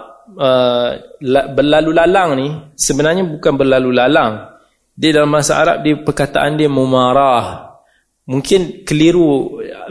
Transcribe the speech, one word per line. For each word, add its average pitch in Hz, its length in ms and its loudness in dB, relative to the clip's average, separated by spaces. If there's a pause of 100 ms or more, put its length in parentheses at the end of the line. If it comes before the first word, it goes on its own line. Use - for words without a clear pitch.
(400)
ah, 127 560 0 (260)
la-, 131 300 0
berlalu 147 400 2
lalang 170 420 2
ni 135 140 -4 (260)
sebenarnya 156 480 0
bukan 156 320 -2
berlalu 131 380 2
lalang. 123 600 0 (400)
Dia 151 300 0
dalam 147 100 2
bahasa 147 280 0
Arab, 160 260 0
dia 151 140 2
perkataan 147 580 -2
dia 151 100 2
mumarah. 131 1040 0 (500)
Mungkin 151 640 -2
keliru 156 720 2 (320)